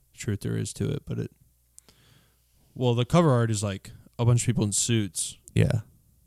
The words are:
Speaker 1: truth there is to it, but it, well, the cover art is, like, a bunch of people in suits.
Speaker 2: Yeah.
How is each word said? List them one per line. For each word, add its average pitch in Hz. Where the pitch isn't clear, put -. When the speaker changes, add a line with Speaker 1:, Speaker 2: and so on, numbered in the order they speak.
Speaker 1:
truth -
there 113
is 110
to -
it, -
but 113
it, 110
well, 123
the 123
cover 165
art 117
is, 104
like, 98
a 120
bunch 120
of -
people 113
in 101
suits. -
Speaker 2:
Yeah. -